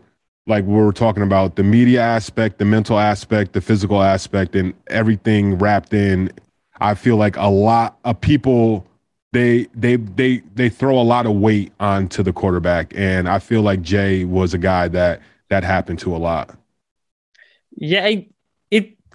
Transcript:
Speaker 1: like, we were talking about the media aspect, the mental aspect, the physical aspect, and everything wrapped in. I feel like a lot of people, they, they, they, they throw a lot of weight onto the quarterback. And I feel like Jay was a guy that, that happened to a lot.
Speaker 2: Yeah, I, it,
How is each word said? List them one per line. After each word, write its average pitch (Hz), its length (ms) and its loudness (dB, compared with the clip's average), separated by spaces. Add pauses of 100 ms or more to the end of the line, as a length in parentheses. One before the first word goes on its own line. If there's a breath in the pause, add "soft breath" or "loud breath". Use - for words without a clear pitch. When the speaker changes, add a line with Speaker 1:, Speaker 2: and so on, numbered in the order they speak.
(460)
Speaker 1:
like, 104 200 -2
we 101 80 0
were 107 180 4
talking 104 300 0
about 95 340 0
the 98 80 0
media 120 380 4
aspect, 113 560 -2
the 104 80 -2
mental 110 320 2
aspect, 104 560 0
the 98 80 -4
physical 101 400 0
aspect, 98 520 -2
and 92 200 -2 (140)
everything 107 680 0
wrapped 101 380 0
in. 95 360 0 (500)
I 104 160 0
feel 117 200 0
like 104 200 0
a 95 100 -2
lot 110 580 2
of 120 160 -4
people, 120 640 2 (460)
they, 120 440 2
they, 120 200 0
they, 117 480 -2 (140)
they 123 120 0
throw 131 300 0
a 117 80 2
lot 120 180 2
of 107 120 0
weight 104 420 0
onto 98 460 -2
the 92 80 0
quarterback. 87 640 -2
And 92 320 -2
I 95 100 0
feel 110 240 -2
like 98 180 0
Jay 95 440 -2
was 92 300 -2
a 90 40 -4
guy 90 300 0
that, 87 320 -2 (300 soft breath)
that 98 120 0
happened 90 380 -4
to 87 160 -6
a - 20 -6
lot. 82 400 -6 (1160 soft breath)
Speaker 2:
Yeah, 180 280 -2
I, 214 220 -4 (460)
it, 208 240 0 (180)